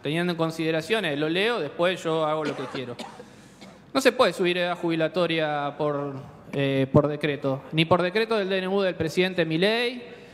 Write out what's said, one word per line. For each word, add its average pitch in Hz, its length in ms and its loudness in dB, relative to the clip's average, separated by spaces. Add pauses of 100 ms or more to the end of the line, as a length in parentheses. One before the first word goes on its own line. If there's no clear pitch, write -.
Teniendo 170 300 0
en 160 40 -8
consideraciones, 160 800 -2
lo 151 120 0
leo, 202 320 0
después 170 420 -2
yo 160 220 0
hago 156 180 0
lo 143 120 -4
que 135 100 -8
quiero. 123 320 -8 (960)
No 269 80 0
se 262 100 6
puede 214 220 4
subir 175 240 0
edad 175 200 0
jubilatoria 160 1000 0
por, 143 380 -2 (360)
eh, 139 400 2
por 147 160 6
decreto, 139 640 -2
ni 160 140 4
por 170 160 6
decreto 220 360 0
del 190 120 0
D 190 80 0
N 185 100 -2
U 196 140 2
del 185 140 0
presidente 175 500 0
Milei, 220 580 0 (300)